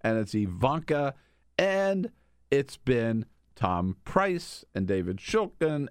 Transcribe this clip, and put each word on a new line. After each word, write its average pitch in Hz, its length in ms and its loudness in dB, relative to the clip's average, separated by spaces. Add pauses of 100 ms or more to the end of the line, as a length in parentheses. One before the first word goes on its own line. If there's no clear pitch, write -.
and 113 160 0
it's 107 180 -2
Ivanka, 135 800 0 (440)
and 190 540 2 (380)
it's 139 280 2
been 113 480 0 (300)
Tom 92 500 0
Price 185 680 -2
and 95 140 -2
David 95 300 0
Shulkin 156 720 -2